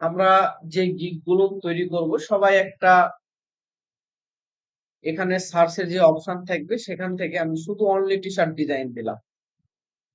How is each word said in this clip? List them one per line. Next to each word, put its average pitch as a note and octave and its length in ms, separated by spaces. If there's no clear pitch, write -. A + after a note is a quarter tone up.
আমরা F3+ 280
যে F3+ 140
গিগ E3+ 300
গুলো F#3+ 220
তৈরি F3 280
করব, E3 240
সবাই G3 340
একটা F#3+ 340
এখানে F3+ 380
সার্চের E3+ 460
যে F3+ 120
অপশন E3 440
থাকবে, F3 320
সেখান F#3 380
থেকে F3+ 220
আমি D#3+ 200
শুধু G3 300
only G3 300
টি-শার্ট F#3 380
design C#3 340
দিলাম, A2+ 280